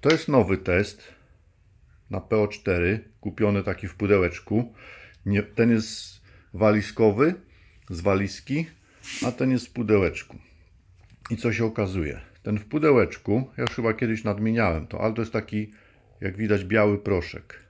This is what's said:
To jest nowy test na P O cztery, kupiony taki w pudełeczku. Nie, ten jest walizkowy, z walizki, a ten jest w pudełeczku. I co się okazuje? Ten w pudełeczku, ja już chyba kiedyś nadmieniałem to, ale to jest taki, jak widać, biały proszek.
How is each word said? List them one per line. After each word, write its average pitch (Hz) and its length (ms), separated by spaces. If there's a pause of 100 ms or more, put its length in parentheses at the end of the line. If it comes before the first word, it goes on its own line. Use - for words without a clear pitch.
To 139 80
jest 160 180
nowy 98 300
test - 460 (1040)
na 98 120
P - 160
O 104 100
cztery, 92 720
kupiony 101 440
taki 95 240
w - 80
pudełeczku. 101 800 (520)
Nie, 101 180
ten 117 280
jest - 500 (320)
walizkowy, 107 800 (560)
z 85 120
walizki, 101 640 (600)
a 123 60
ten 131 200
jest 123 160
w - 40
pudełeczku. 104 680 (920)
I 117 80
co 113 160
się 113 120
okazuje? 95 560 (220)
Ten 104 160
w - 60
pudełeczku, 131 920
ja 131 40
już 120 100
chyba 113 220
kiedyś 110 300
nadmieniałem 104 640
to, - 140
ale 107 120
to 107 80
jest 107 120
taki, 107 380 (500)
jak 95 160
widać, 104 260
biały 104 340
proszek. - 720